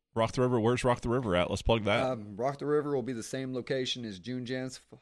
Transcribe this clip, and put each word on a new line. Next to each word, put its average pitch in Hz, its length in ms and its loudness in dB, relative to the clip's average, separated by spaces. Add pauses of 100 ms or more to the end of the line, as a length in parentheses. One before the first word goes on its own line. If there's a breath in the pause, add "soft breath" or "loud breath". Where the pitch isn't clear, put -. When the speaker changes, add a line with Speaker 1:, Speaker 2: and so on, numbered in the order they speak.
(140)
Speaker 1:
Rock 113 180 2
the 127 100 0
River. 123 180 4
Where's 120 240 4
Rock 123 160 4
the 123 80 -4
River 117 260 2
at? 87 140 4
Let's 95 140 -2
plug 113 220 2
that. 117 200 2
Speaker 2:
Um, 107 320 -4
Rock 139 220 -2
the 139 80 -6
River 147 280 2
will 131 80 0
be 123 120 -6
the 110 80 -6
same 131 320 -6
location 127 500 -4
as 101 140 -10
June 123 260 -8
Jams, 127 360 -8 (220)